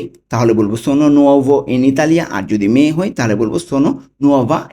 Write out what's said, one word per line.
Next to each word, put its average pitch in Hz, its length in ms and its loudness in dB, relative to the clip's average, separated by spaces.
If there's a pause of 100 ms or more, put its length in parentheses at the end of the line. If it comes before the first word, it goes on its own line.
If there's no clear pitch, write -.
(280)
তাহলে 117 260 0
বলবো 107 240 -2
"sono 143 320 0
nuovo 143 460 4 (120)
in 127 160 -2
Italia", 156 460 0
আর 101 140 -6
যদি 104 240 -2
মেয়ে 139 240 2
হই 175 200 -4
তাহলে 113 240 -2
বলবো 110 240 -2
"sono 139 300 -2 (300)
nuova 139 380 2 (160)